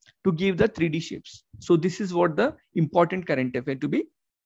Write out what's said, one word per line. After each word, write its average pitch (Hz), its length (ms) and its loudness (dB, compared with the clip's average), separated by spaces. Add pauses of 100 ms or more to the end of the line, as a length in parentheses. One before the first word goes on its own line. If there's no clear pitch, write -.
(240)
to 190 80 2
give 180 260 0
the 220 100 4
three 165 200 0
D 156 100 -2
shapes. - 460 -12 (160)
So 175 160 4
this 175 240 0
is 190 120 -4
what 175 240 2
the 247 200 0 (180)
important 170 520 2
current 127 280 -2
affair 135 220 -4
to 143 120 -6
be 196 160 0 (420)